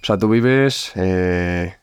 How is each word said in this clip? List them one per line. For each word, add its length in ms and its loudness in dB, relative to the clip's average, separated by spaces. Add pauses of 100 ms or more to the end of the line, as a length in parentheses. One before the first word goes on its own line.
O 40 -10
sea, 120 2
tú 100 0
vives, 680 2
eh, 880 -2